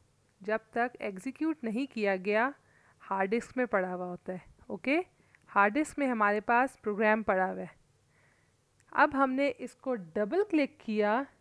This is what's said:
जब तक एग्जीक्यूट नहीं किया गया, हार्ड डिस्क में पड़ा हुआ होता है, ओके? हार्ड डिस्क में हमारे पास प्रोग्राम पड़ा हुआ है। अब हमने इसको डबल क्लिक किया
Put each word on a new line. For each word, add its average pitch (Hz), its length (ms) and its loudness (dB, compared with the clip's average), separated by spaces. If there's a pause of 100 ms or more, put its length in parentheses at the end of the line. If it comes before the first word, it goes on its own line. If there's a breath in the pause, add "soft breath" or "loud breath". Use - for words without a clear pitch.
(440)
जब 214 160 -2 (140)
तक 240 180 -2 (100)
एग्जीक्यूट 254 600 -6
नहीं 226 240 -4
किया 202 280 -2
गया, 214 380 0 (460 soft breath)
हार्ड 190 320 -2
डिस्क 233 260 -4
में 247 100 0
पड़ा 185 240 0
हुआ 180 140 -6
होता 180 280 -8
है, 180 120 -12 (240)
ओके? 254 280 -2 (500 soft breath)
हार्ड 208 260 4
डिस्क 294 260 -2
में 277 80 0
हमारे 214 320 2
पास 240 440 0
प्रोग्राम 214 400 2
पड़ा 185 220 2
हुआ 190 160 -4
है। 175 140 -14 (1160 soft breath)
अब 285 220 4
हमने 269 340 2
इसको - 460 -8
डबल 208 480 -2
क्लिक 302 380 0
किया 214 440 0 (160)